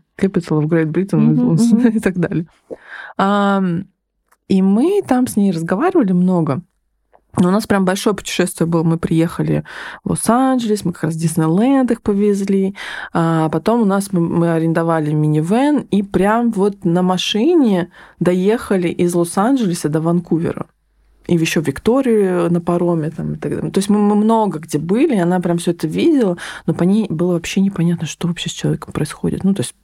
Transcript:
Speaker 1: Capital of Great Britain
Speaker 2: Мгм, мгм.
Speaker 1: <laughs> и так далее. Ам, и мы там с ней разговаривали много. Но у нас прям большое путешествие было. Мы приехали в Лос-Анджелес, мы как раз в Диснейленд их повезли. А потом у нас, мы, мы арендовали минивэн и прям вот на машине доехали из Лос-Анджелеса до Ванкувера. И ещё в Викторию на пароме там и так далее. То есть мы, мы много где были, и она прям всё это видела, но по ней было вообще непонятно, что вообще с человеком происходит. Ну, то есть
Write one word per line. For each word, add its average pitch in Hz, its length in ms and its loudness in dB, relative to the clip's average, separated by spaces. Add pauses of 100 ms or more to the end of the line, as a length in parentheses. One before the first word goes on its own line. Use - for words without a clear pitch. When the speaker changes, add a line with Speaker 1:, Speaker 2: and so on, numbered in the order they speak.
(200)
Speaker 1:
Capital 175 420 0
of 147 60 2
Great 160 240 2
Britain 175 280 -2
Speaker 2:
Мгм, 156 360 4
мгм. 233 320 4
Speaker 1:
<laughs> 220 80 2
и 226 40 0
так 190 180 -2
далее. 165 300 -2 (720)
Ам, 196 680 0 (640)
и 190 120 4
мы 254 460 2
там 254 200 2
с 214 100 -10
ней 202 140 2
разговаривали 190 640 0
много. 175 480 2 (800)
Но 180 100 4
у - 20 2
нас 214 160 0
прям 196 180 2
большое 196 300 0
путешествие - 520 -4
было. 165 160 0
Мы 165 140 2
приехали 160 680 -2 (400)
в - 80 -4
Лос-Анджелес, 233 760 0
мы 170 80 -2
как - 120 -8
раз 160 100 -4
в 160 40 -6
Диснейленд 190 720 2
их 233 100 -2
повезли. 196 760 0 (380)
А 165 360 2
потом 214 320 0
у 220 40 2
нас, 196 260 0
мы, 175 100 0
мы 170 320 0
арендовали 165 600 0
минивэн 165 680 2 (100)
и 202 120 2
прям 214 480 0
вот 202 340 -2
на 175 180 2
машине 202 880 2 (280)
доехали 185 720 0
из 175 260 0
Лос-Анджелеса 190 760 0
до 156 120 0
Ванкувера. 170 680 -2 (600)
И 180 80 2
ещё 165 260 0
в 160 60 -4
Викторию 208 840 2
на 170 120 0
пароме 175 500 0
там 151 220 -8
и 151 40 -8
так 151 160 -6
далее. - 180 -6
То 190 80 0
есть 196 100 -4
мы, 208 100 4
мы 208 160 2
много 214 440 2
где 156 200 -6
были, 226 360 0
и 196 40 2
она 180 220 2
прям 170 160 0
всё 170 140 -2
это 170 140 -4
видела, 196 520 2 (300)
но 165 60 0
по 156 100 0
ней 202 260 2
было 175 240 0
вообще 170 260 -2
непонятно, 170 480 0
что - 220 -6
вообще 170 200 -6
с - 40 -10
человеком - 400 -4
происходит. - 500 -4
Ну, 196 100 2
то 196 100 -2
есть - 200 -8